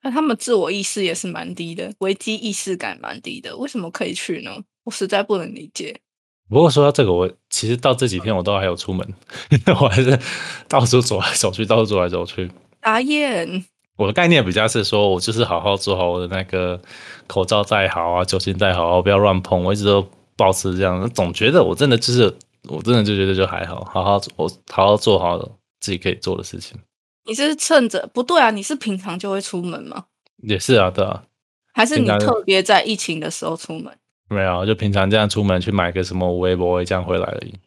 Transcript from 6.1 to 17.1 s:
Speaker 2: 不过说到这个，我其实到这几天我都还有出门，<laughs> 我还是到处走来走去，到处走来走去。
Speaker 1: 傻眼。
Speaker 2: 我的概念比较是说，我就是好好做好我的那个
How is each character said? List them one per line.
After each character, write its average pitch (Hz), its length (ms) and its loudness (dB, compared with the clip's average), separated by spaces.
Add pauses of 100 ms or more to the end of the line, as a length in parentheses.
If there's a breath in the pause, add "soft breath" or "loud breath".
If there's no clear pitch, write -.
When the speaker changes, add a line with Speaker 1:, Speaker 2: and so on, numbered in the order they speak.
Speaker 2:
不 123 100 4
过 165 100 8
说 143 140 6
到 143 80 6
这 135 140 2
个， 90 80 2
我 90 160 2 (200)
其 - 160 -6
实 120 120 0
到 127 160 2
这 127 120 0
几 98 140 -4
天 104 160 -2
我 90 80 -2
都 101 140 0
还 95 80 -2
有 87 100 -2
出 - 160 -8
门， 92 220 -6 (260 loud breath)
<laughs> 143 420 2
我 135 60 4
还 107 160 4
是 127 160 6 (480 loud breath)
到 139 180 4
处 123 140 6
走 104 220 0
来 - 140 -2
走 101 140 0
去， 104 160 -4
到 110 120 4
处 113 80 4
走 101 160 0
来 90 80 0
走 87 160 -4
去。 90 260 -8 (320)
Speaker 1:
傻 220 160 2
眼。 247 640 -2 (300)
Speaker 2:
我 104 100 0
的 101 60 0
概 175 160 2
念 156 160 6
比 92 80 -2
较 107 160 2
是 107 160 0
说， 104 240 2
我 92 100 4
就 92 140 -2
是 110 140 2
好 85 160 -2
好 98 160 0
做 98 180 -2
好 90 160 0
我 90 80 -2
的 90 80 -6
那 95 160 -6
个 90 340 -4 (500 loud breath)